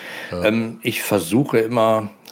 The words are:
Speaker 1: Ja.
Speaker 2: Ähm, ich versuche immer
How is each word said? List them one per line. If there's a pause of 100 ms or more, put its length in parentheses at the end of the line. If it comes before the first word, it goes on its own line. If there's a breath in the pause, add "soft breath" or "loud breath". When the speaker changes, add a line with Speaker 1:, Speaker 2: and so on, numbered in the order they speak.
(320 loud breath)
Speaker 1:
Ja.
Speaker 2:
Ähm,
ich
versuche
immer (220)